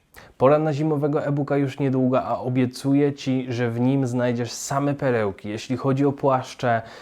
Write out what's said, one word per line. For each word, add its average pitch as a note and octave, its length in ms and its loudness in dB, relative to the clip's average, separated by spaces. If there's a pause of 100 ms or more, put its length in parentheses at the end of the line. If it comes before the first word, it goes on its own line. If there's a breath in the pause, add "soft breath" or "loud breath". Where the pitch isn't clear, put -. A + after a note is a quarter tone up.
(380 loud breath)
Pora C#3 200 6
na D#3 140 0
zimowego D3 520 0
e-booka C#3+ 320 0
już C#3 220 -2
niedługo, C3 440 2
a G#2 160 -2
obiecuję C3 760 0
Ci, C3 360 -4
że A#2+ 220 -2
w A#2 100 -2
nim C3+ 260 2
znajdziesz A#2+ 460 -2
same C#3+ 420 -2
perełki, A2+ 540 -2
jeśli A2 280 -4
chodzi C3+ 300 2
o C#3 60 2
płaszcze, B2+ 680 0 (200 loud breath)